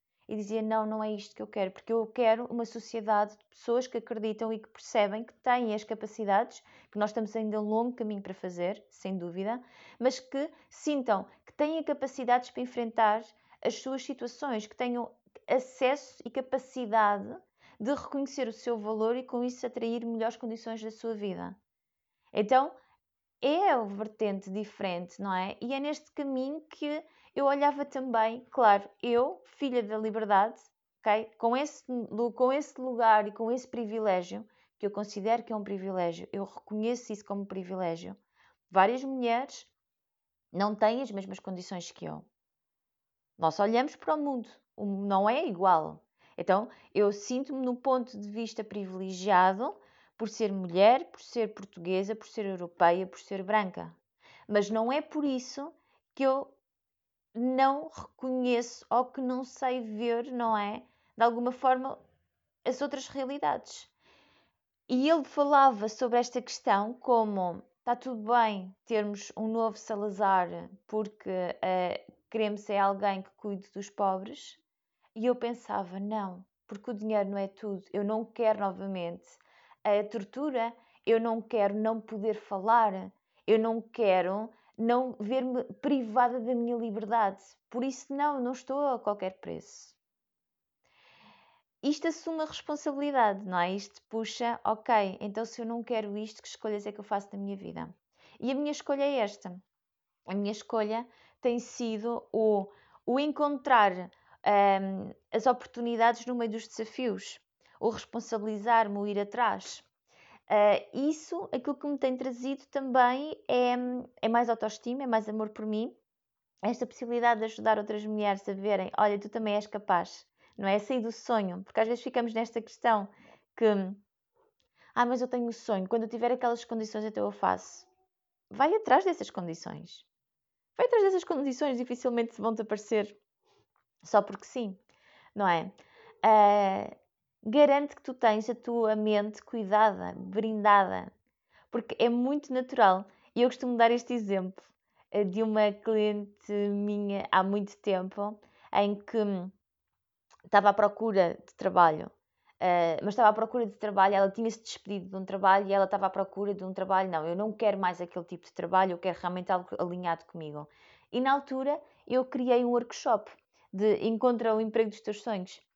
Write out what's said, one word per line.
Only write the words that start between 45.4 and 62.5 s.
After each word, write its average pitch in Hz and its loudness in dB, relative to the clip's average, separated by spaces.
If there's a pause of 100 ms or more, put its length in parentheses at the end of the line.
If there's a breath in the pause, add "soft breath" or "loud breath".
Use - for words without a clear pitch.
igual. 170 2 (360 soft breath)
Então, 190 2 (240 loud breath)
eu 202 4
sinto-me 254 -6
num 247 -2
ponto 254 -2
de 202 -12
vista 220 -8
privilegiado 190 2 (420 soft breath)
por 220 -6
ser 214 -2
mulher, 196 4
por - -20
ser 220 -4
portuguesa, 190 -4
por 214 -16
ser 214 -8
europeia, 175 2
por - -14
ser 190 -10
branca. 180 -2 (540 soft breath)
Mas 208 2
não 220 0
é 294 0
por 302 -6
isso 277 -6 (400)
que 269 -4
eu 269 0 (800)
não 269 2
reconheço 247 -4
ou 247 2
que 254 -12
não 254 -4
sei 254 -4
ver, 233 -4
não 233 0
é? 208 -6 (340 soft breath)
De 220 4
alguma 240 2
forma, 254 0 (640)